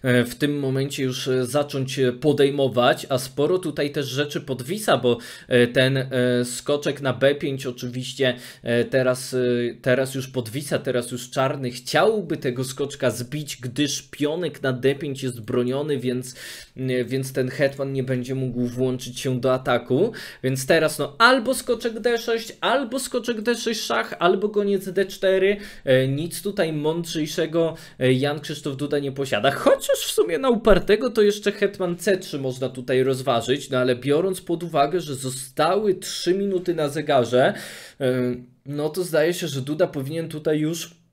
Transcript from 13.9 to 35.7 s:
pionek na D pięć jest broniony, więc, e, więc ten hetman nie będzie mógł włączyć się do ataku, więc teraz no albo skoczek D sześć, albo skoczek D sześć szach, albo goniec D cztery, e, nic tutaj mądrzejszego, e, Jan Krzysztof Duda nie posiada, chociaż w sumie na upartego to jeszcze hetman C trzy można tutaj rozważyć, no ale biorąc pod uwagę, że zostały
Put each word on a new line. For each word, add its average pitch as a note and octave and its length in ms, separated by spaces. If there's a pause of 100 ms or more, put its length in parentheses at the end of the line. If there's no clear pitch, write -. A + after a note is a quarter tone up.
pionek D3+ 600
na C3 100
D C3 220
pięć C3+ 280
jest A#2 180
broniony, B2+ 580
więc, B2 360 (420)
e, B2+ 280
więc C3+ 280
ten B2+ 160
hetman C3+ 440
nie C3+ 100
będzie B2+ 320
mógł B2 320
włączyć B2+ 540
się B2+ 200
do C3 140
ataku, C3+ 580 (300)
więc C3 240
teraz D#3 320
no C#3 200
albo B3 360
skoczek A#3 460
D A#3 180
sześć, A3+ 420
albo A#3+ 380
skoczek A#3+ 420
D A#3 140
sześć A3+ 260
szach, - 380
albo G3 300
goniec G3+ 400
D F#3 180
cztery, F#3+ 500 (280)
e, C3 240
nic D3+ 340
tutaj F#3+ 300
mądrzejszego, D#3+ 1040 (220)
e, C3 120
Jan C#3+ 300
Krzysztof D3 360
Duda C#3+ 220
nie C#3 140
posiada, C3+ 380
chociaż - 480
w - 120
sumie E4+ 280
na C4+ 120
upartego G#3 600
to A3 120
jeszcze G3+ 300
hetman G3 440
C F#3 220
trzy D#3 200
można C3 300
tutaj C3 340
rozważyć, C3 680
no C3 80
ale B2+ 180
biorąc D#3+ 440
pod E3+ 220
uwagę, D#3+ 380
że D3 140
zostały E3 800